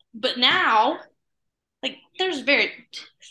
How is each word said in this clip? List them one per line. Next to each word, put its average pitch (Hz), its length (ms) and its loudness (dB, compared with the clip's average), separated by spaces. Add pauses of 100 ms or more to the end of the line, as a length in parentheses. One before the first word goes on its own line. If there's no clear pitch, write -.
(140)
but 226 240 -6
now, 269 600 2 (840)
like, - 160 -8 (220)
there's 359 220 -2
very, 233 300 2 (600)